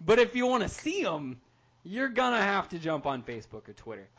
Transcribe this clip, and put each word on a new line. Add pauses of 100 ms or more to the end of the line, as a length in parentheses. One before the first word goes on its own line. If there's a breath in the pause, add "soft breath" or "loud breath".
but
if
you
wanna
see
'em, (440 soft breath)
you're
gonna
have
to
jump
on
Facebook
or
Twitter. (120)